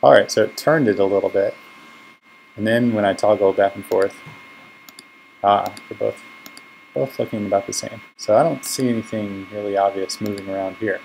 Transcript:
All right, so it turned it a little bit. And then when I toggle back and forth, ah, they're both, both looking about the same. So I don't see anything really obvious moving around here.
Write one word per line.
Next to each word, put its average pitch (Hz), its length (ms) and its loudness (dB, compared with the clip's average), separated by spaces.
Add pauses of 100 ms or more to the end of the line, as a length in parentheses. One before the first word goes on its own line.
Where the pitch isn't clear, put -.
All 139 80 8
right, 104 180 6
so 110 140 2
it - 120 -4
turned 151 320 2
it 98 120 2
a 98 60 4
little 98 220 0
bit. 98 280 -2 (1000)
And 104 120 -4
then 120 260 2
when 107 100 0
I 98 100 4
toggle 101 380 4
back 98 240 2
and 98 80 -12
forth, 98 300 0 (1300)
ah, 101 300 2 (160)
they're - 80 -12
both, 110 240 -4 (720)
both - 240 -6
looking 107 300 -6
about 98 180 0
the - 80 -10
same. - 280 -10 (140)
So - 220 0
I 139 60 4
don't 151 200 -2
see - 260 -4
anything 104 640 -6
really 104 240 -6
obvious 98 460 0
moving 101 260 -6
around 95 300 -6
here. 104 280 -4